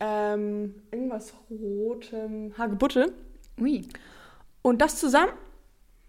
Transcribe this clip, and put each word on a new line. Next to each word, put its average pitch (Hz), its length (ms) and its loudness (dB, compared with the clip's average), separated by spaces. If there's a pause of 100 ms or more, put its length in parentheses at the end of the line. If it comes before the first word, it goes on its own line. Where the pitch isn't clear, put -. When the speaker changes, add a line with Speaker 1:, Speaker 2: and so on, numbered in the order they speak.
Speaker 1:
ähm, 208 720 -2 (160)
irgendwas 240 420 -6 (160)
rotem, 220 1080 -6
Hagebutte. 247 560 2 (460)
Speaker 2:
Ui. 247 280 0 (720)
Speaker 1:
Und 247 220 4
das 311 160 2
zusammen 311 320 6 (760)